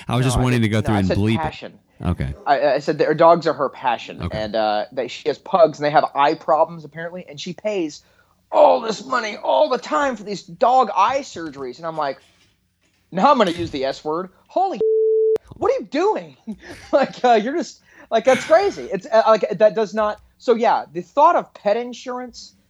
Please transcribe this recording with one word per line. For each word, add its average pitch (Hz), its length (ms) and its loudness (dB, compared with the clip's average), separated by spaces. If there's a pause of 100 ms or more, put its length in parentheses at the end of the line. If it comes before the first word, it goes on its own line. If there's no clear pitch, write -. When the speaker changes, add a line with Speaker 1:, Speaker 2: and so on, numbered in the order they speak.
Speaker 1:
I 117 80 -4
was 127 100 0
Speaker 2:
No, 131 40 0
Speaker 1:
just 127 100 0
Speaker 2:
I 127 40 2
Speaker 1:
wanting 123 180 2
to 110 60 2
Speaker 2:
said, 101 40 -4
Speaker 1:
go 107 80 0
Speaker 2:
no, 104 80 -2
Speaker 1:
through 110 80 0
Speaker 2:
I 104 60 2
Speaker 1:
and - 80 2
Speaker 2:
said - 80 -2
Speaker 1:
bleep 107 200 2
it. 160 40 -2
Speaker 2:
passion. - 380 -10 (260)
Speaker 1:
Okay. 73 300 -2 (120)
Speaker 2:
I, 143 280 2
I 143 60 0
said - 180 -2
that 147 100 2
her 156 60 2
dogs 165 340 6
are 147 60 2
her 135 140 -2
passion, - 540 -6
Speaker 1:
Okay. 104 160 -6
Speaker 2:
and, 107 160 -6
uh, 107 380 0
that 127 180 -6
she - 180 -10
has 135 100 -4
pugs, 160 400 2
and 147 80 -4
they 147 40 0
have 151 140 4 (100)
eye 143 200 2
problems 160 500 -2
apparently, 170 440 -14
and 143 120 -16
she 180 120 -10
pays 180 500 -6 (480)
all 262 320 4
this 220 240 -8
money 240 300 -6
all 302 340 0
the 247 80 -2
time 285 380 -4
for 208 80 -16
these 196 180 -10
dog 240 520 0
eye 240 260 0
surgeries, 139 580 -12
and 165 80 -12
I'm 160 100 -8
like, 143 220 -4 (920)
"Now 185 200 2
I'm 294 80 4
gonna 320 140 2
use 175 180 -6
the 131 160 -4
S - 180 -6
word. 165 240 -4 (200)
Holy, 359 300 -2 (380)
<laughs> - 400 0
what 392 140 0
are 539 100 0
you 240 60 -10
doing? 262 500 -2 (100)
<laughs> 214 120 -10 (340)
Like, - 320 0
uh, 240 180 4
you're 269 140 -4
just, - 240 -6 (300)
like, 220 160 0
that's 254 180 4
crazy. 320 380 2 (100)
It's, 190 140 -6
uh, 220 200 4
like, 220 300 4
that 214 180 4
does 220 200 -2
not." 214 260 -2 (160)
So - 180 2
yeah, 196 380 2
the 165 80 -8
thought 311 360 4
of - 180 -4
pet 208 240 -2
insurance 247 760 -12 (160)